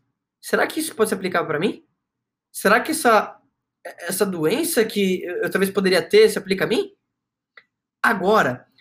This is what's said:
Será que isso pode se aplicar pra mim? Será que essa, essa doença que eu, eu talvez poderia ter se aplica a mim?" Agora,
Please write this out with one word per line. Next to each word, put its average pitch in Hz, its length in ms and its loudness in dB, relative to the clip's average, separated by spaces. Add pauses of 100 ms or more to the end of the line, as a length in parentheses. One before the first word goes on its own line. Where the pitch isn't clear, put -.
(400)
Será - 280 -2
que - 120 -8
isso - 160 -6
pode 214 140 0
se 214 60 -4
aplicar 185 280 -2
pra 151 160 -4
mim? - 260 -4 (640)
Será 214 280 2
que 247 120 -4
essa, 233 500 0 (420)
essa - 420 -4
doença 196 600 0
que 190 380 0
eu, 180 140 -8
eu 175 120 -2
talvez 190 220 0
poderia 185 300 0
ter 208 280 6
se 208 80 -4
aplica 190 260 -4
a - 40 0
mim?" 302 280 -2 (1080)
Agora, 180 640 0 (140)